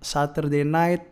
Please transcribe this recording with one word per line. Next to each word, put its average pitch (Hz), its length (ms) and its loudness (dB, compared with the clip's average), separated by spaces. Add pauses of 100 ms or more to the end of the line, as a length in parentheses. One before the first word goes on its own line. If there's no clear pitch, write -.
Saturday 147 640 0
night, 170 460 0